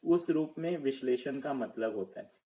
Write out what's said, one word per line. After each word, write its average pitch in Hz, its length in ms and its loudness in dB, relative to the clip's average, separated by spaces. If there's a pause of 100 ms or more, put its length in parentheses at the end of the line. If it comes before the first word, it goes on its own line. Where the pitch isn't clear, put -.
उस 170 260 4
रूप 156 280 2
में 165 180 0
विश्लेषण 135 640 0
का 139 140 -2
मतलब 110 420 -2
होता 95 240 -6
है। - 100 -14 (180)